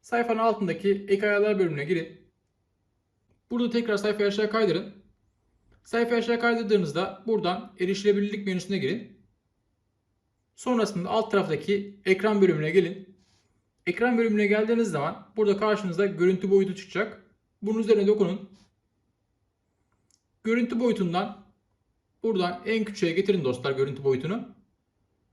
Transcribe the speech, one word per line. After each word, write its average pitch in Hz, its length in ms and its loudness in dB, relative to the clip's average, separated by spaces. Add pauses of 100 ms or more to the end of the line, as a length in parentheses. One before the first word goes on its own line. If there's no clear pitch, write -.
Sayfanın 233 380 -2
altındaki 202 680 0
ek 202 200 2
ayarlar 208 300 2
bölümüne 156 260 0
girin. 160 460 -6 (1200)
Burada 240 200 0
tekrar 233 260 0
sayfayı 202 320 0
aşağı 208 220 0
kaydırın. 208 440 0 (920)
Sayfayı 233 340 0
aşağı 233 220 0
kaydırdığınızda 196 880 0
buradan 185 540 -2
erişilebilirlik 202 640 0
menüsüne 185 320 -4
girin. 175 440 -6 (1300)
Sonrasında 208 540 -2
alt 220 200 0
taraftaki 190 760 -2
ekran 202 360 2
bölümüne 156 300 4
gelin. 175 460 0 (680)
Ekran 233 320 0
bölümüne 214 280 2
geldiğiniz 220 440 2
zaman 156 460 -6
burada 202 200 2
karşınızda 202 500 0
görüntü 185 440 0
boyutu 190 240 4
çıkacak. - 500 -8 (380)
Bunun 220 160 -2
üzerine 202 280 4
dokunun. 208 440 0 (1900)
Görüntü 233 360 0
boyutundan 190 680 -2 (760)
buradan 190 440 -2
en 220 180 0
küçüğe 170 280 -2
getirin 185 320 0
dostlar 131 280 -2
görüntü 135 320 -2
boyutunu. 156 500 -2 (800)